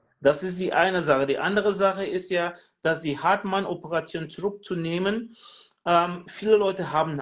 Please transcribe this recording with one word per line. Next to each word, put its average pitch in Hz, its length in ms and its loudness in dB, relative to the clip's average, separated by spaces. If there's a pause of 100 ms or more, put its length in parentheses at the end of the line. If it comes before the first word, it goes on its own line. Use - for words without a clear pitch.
(200)
Das 147 220 2
ist 185 180 -6
die 185 140 -2
eine 180 300 2
Sache. 139 240 2
Die 139 100 0
andere 196 360 0
Sache 190 320 0
ist 180 260 -4
ja, 170 240 -2 (260)
dass 160 200 0
die 147 180 -4
Hartmann-Operation 170 1120 -2
zurückzunehmen, 190 1040 -4 (500)
ähm, 175 420 2
viele 214 280 2
Leute 185 360 0
haben 156 300 0